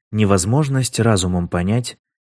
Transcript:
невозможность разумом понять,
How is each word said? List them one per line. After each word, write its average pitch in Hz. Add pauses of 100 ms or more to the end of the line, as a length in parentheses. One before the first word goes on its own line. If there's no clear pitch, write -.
(100)
невозможность 110
разумом 92
понять, 98 (260)